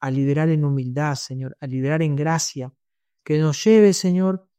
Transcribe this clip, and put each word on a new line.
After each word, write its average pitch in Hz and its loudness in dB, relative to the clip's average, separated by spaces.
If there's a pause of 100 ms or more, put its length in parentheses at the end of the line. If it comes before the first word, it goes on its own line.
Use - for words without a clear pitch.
a 139 -6
liderar 139 0
en 156 2
humildad, 139 -2
Señor, 131 -10
a 147 -10
liderar 135 -2
en 151 0
gracia. 147 -4 (500)
Que 151 -2
nos 156 0
lleves, 214 6
Señor, 185 0 (100)